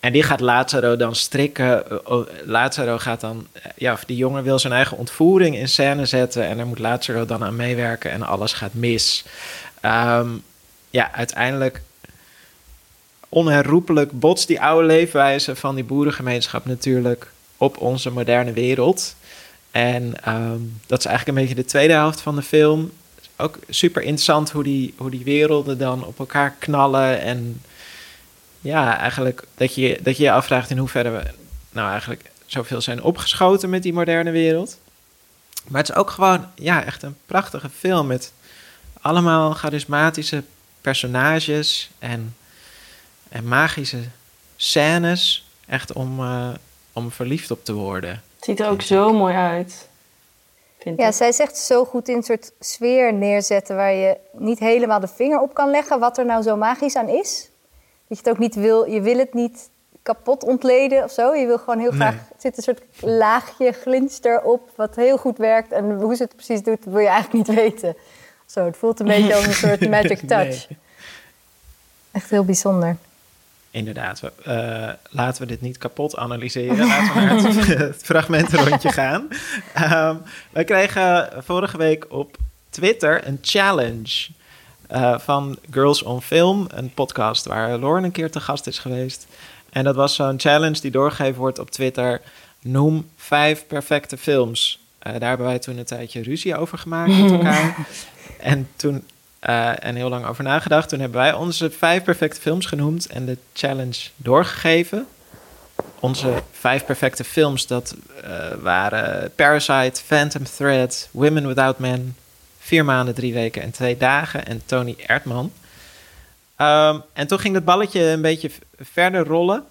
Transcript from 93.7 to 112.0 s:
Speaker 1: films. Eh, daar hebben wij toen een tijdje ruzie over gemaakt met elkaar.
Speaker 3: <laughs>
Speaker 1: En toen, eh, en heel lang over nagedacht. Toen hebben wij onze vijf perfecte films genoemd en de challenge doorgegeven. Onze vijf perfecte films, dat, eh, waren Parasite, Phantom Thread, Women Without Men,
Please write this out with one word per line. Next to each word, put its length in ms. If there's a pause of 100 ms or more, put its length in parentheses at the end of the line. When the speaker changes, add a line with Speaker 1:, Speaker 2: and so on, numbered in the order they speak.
Speaker 1:
films. 640 (200)
Eh, 200
daar 100
hebben 180
wij 120
toen 200
een 60
tijdje 380
ruzie 340
over 220
gemaakt 420
met 100
elkaar. 460
Speaker 3:
<laughs> 60 (580)
Speaker 1:
En 360
toen, 280 (340)
eh, 460
en 100
heel 140
lang 180
over 180
nagedacht. 440
Toen 120
hebben 200
wij 120
onze 380
vijf 320
perfecte 380
films 260
genoemd 400
en 180
de 120 (160)
challenge 460 (180)
doorgegeven. 880 (960)
Onze 420 (100)
vijf 320
perfecte 400
films, 420
dat, 280 (280)
eh, 260 (120)
waren 720
Parasite, 720
Phantom 360 (140)
Thread, 540
Women 360
Without 320
Men, 380 (420)